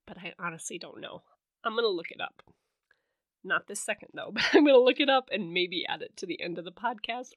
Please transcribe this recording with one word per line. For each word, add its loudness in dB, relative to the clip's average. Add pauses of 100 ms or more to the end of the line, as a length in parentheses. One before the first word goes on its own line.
but -20
I -16
honestly -12
don't -18
know. -18 (420)
I'm -6
gonna -2
look -8
it -16
up. -14 (1000)
Not -6
this -14
second, -12
though, 2
<laughs> -6
but -2
I'm 10
gonna 8
look 6
it 0
up 2
and -6
maybe -2
add -10
it -16
to -12
the -10
end -10
of -12
the -18
podcast -10